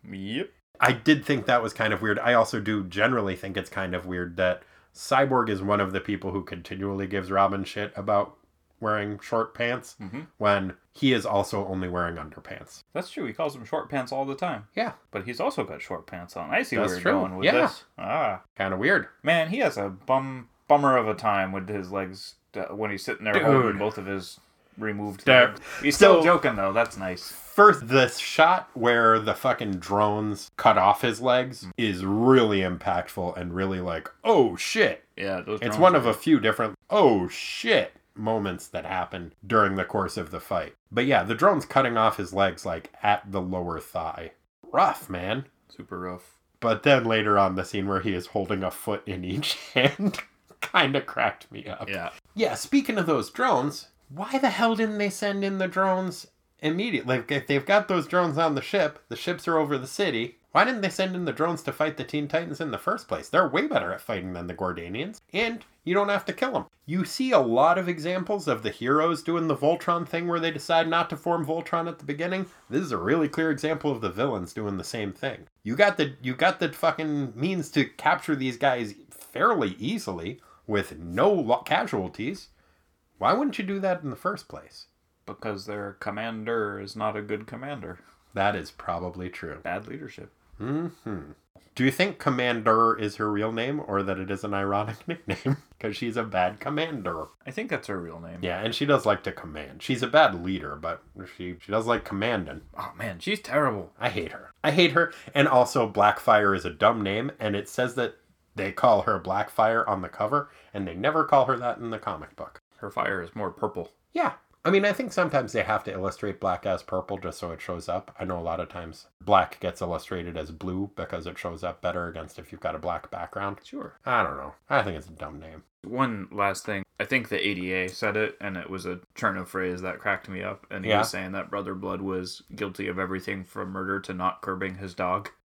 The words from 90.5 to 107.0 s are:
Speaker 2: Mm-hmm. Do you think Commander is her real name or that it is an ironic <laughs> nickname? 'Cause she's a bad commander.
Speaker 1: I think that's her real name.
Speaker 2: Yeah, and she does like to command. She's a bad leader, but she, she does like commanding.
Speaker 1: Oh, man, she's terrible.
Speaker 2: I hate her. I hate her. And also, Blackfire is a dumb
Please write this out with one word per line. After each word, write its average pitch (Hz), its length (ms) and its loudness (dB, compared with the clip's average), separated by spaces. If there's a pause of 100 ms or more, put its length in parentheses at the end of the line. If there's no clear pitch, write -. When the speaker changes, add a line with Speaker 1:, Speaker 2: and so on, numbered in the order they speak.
Speaker 2:
Mm-hmm. 117 720 -6 (440)
Do 127 80 0
you 135 80 6
think 196 280 0
Commander 117 800 2
is 107 180 -2
her 107 160 -2
real 107 200 0
name 123 360 -2
or 98 160 0
that 95 160 -2
it 95 100 -6
is 98 140 -4
an 101 100 -4
ironic 101 480 0
<laughs> - 60 -14
nickname? 151 500 -2 (220)
'Cause 107 180 -6
she's 117 200 -4
a 120 60 -2
bad 92 360 0
commander. 123 640 -4 (220)
Speaker 1:
I 131 40 -12
think 220 180 -8
that's - 180 -6
her 98 120 -6
real 82 200 -12
name. 85 220 -14
Speaker 2:
Yeah, 90 200 -4
and 113 140 -4
she 143 100 -2
does 135 200 4
like 104 180 2
to 95 80 -6
command. 76 500 -14
She's 127 220 -2
a 123 40 -2
bad 117 360 4
leader, 76 320 -6
but 82 260 -8 (340)
she, 90 240 -10
she - 120 -12
does 110 160 0
like 117 180 0
commanding. 98 560 -4 (160)
Speaker 1:
Oh, - 180 -10
man, 85 240 -10
she's - 220 -6
terrible. 123 580 -2
Speaker 2:
I 120 100 -2
hate 90 240 -6
her. - 180 -16 (120)
I 156 80 2
hate 165 200 6
her. 170 200 2 (220)
And 143 140 2
also, 123 420 4
Blackfire 104 640 4
is 85 100 -4
a 87 40 -2
dumb 107 320 2